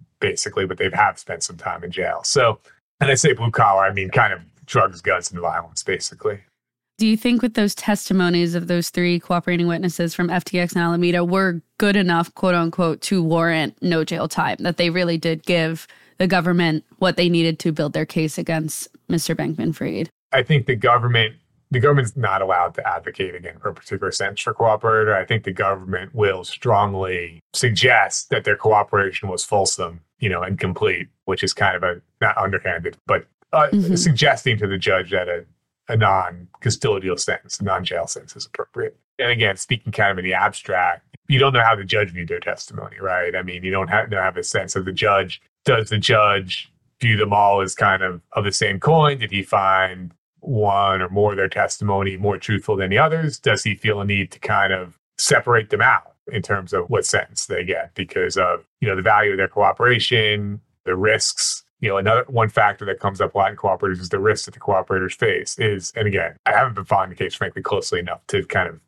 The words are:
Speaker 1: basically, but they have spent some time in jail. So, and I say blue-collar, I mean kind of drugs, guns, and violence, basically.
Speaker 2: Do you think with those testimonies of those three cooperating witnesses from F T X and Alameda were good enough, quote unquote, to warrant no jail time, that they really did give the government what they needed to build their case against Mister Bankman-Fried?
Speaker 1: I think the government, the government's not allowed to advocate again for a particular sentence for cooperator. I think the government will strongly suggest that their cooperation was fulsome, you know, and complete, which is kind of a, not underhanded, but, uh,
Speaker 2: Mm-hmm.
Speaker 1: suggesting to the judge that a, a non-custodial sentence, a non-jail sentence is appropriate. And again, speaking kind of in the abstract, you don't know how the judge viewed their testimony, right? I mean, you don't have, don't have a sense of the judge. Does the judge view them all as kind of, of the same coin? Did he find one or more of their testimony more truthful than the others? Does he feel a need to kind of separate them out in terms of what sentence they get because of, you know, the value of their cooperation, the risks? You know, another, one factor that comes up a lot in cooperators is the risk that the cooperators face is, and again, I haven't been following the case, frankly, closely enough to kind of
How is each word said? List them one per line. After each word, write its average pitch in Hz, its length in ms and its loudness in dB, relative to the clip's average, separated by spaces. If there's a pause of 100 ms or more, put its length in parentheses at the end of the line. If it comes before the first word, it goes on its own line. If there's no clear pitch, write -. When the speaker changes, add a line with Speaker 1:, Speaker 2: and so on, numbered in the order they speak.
(220)
Speaker 1:
basically, 98 440 -2
but 90 120 -6
they 98 160 0
have 98 260 2
spent 85 240 -10
some 85 140 -10
time 87 260 -8
in 90 80 -12
jail. 85 320 -4
So, 120 360 2 (420)
and 139 100 4
I 131 40 4
say 139 180 4
blue-collar, 110 500 4
I 98 80 2
mean 95 180 -6
kind 110 220 2
of 90 80 -6 (260)
drugs, 92 340 0
guns, 90 300 -2
and 90 100 -10
violence, 82 440 -6
basically. 101 560 -6 (580)
Speaker 2:
Do 220 80 2
you 220 120 6
think 240 260 0
with 233 100 -2
those 208 220 0
testimonies 175 800 0
of 170 120 -4
those 175 220 0
three 175 300 0
cooperating 175 480 0
witnesses 170 480 -2
from 175 160 -2
F 175 140 0
T 180 140 -2
X 175 140 -2
and 175 80 0
Alameda 175 420 2
were 180 380 0 (160)
good 202 180 2
enough, 175 380 2
quote 180 220 2
unquote, 165 460 0
to 190 200 0
warrant 165 600 0
no 165 220 0
jail 156 240 -4
time, 156 340 -2
that 170 160 -2
they 175 120 2
really 170 280 0
did 160 260 -4
give 165 440 0 (300)
the 185 80 2
government 175 600 2 (120)
what 185 200 2
they 175 120 2
needed 165 300 2
to 165 140 0
build 151 200 -2
their 156 120 -2
case 160 320 -4
against 160 500 -4 (220)
Mister 170 260 -2
Bankman-Fried? 156 720 -4 (220)
Speaker 1:
I 135 100 2
think 131 240 2
the 127 100 0
government, 117 600 2 (340)
the 131 100 0
government's 139 360 2
not 98 260 0
allowed 90 340 2
to - 120 -6
advocate 87 480 -6
again 85 240 -16
for 107 100 -6
a 90 40 -8
particular 95 380 -6
sentence 98 280 -4
for 117 140 -4
cooperator. 110 600 2
I 95 120 0
think 110 180 -2
the 95 80 -6
government 95 640 -4
will 98 300 0
strongly 95 960 -2 (120)
suggest 113 760 2
that 120 160 -2
their 107 100 2
cooperation 104 720 2
was 90 160 -6
fulsome, 92 560 -2 (200)
you 107 100 -2
know, 87 120 -2
and 92 160 -4
complete, 90 520 -2 (160)
which 95 180 -2
is 95 100 -2
kind 95 220 0
of 90 80 -4
a, 90 180 -4 (200)
not 104 160 0
underhanded, 95 680 -4
but, 95 220 -2 (240)
uh, 151 200 4
Speaker 2:
Mm-hmm. 190 240 2
Speaker 1:
suggesting 143 640 2
to 107 100 -2
the 95 100 -2
judge 92 340 0
that 92 180 -2
a, 87 160 -6 (420)
a 120 80 -4
non-custodial 95 1200 0
sentence, - 400 -6
a - 40 -4
non-jail 90 440 -2
sentence - 280 -12
is - 100 -12
appropriate. - 520 -8 (220)
And 120 120 0
again, 110 240 0
speaking - 380 -6
kind 101 180 2
of 92 60 -4
in 90 80 -8
the 92 80 -2
abstract, 92 840 -2 (120)
you 135 120 4
don't 135 140 6
know 120 100 4
how 113 120 6
the 101 100 -10
judge 104 260 -2
viewed 87 160 -10
their 87 120 -6
testimony, 101 600 -10
right? 90 360 -2
I 92 80 -4
mean, 90 200 -10
you 92 80 -4
don't 95 160 -2
have, 104 220 0
don't 98 120 -2
have 92 140 -2
a 87 80 -6
sense 95 320 -4
of 95 100 -2
the 95 60 -4
judge. 98 500 0 (220)
Does 117 260 2
the 110 80 0
judge 101 720 0 (280)
view 113 180 2
them 101 140 0
all 101 300 4
as 95 140 -4
kind 95 280 2
of, 90 180 -4 (120)
of 110 100 -2
the 98 80 0
same 98 280 -2
coin? 147 400 4
Did 107 120 -4
he 98 100 -2
find 95 720 0 (280)
one 101 600 2
or 92 80 -4
more 104 220 2
of 98 60 -4
their 95 100 0
testimony 98 680 -2
more 98 200 -2
truthful 104 380 -2
than 95 140 -2
the 101 80 2
others? 156 420 2
Does 107 240 0
he 104 120 -2
feel 104 260 -2
a 98 40 -4
need 101 260 -2
to - 80 -20
kind 98 340 0
of 92 240 -8 (200)
separate 117 520 2
them 104 120 0
out 117 320 2 (180)
in 107 100 -4
terms 95 320 -4
of 90 160 -2
what 101 160 0
sentence - 400 -4
they 90 180 -4
get 85 320 -6
because 92 420 -4
of, 90 280 0 (160)
you - 60 0
know, 98 80 0
the 95 60 -4
value 107 300 4
of 95 60 -2
their 95 100 0
cooperation, 104 1120 0 (240)
the 92 120 -2
risks? - 680 0 (200)
You 107 80 -2
know, 98 80 0
another, 110 300 2
one 117 200 2
factor 104 380 0
that 95 140 -4
comes 98 200 -4
up 95 160 -2
a - 20 2
lot 98 140 2
in 101 60 -16
cooperators 95 420 0
is 90 100 -10
the 101 100 -2
risk 104 260 0
that - 80 -18
the - 80 -20
cooperators 95 520 0
face - 460 -2
is, 101 360 -2
and 110 120 0
again, 87 380 -2
I 113 80 2
haven't 123 200 2
been 98 120 -8
following 95 240 0
the 87 80 -16
case, 92 180 -4
frankly, 95 260 -6
closely 95 380 -2
enough 87 280 -8
to 92 180 -2
kind 90 240 0
of 80 180 -14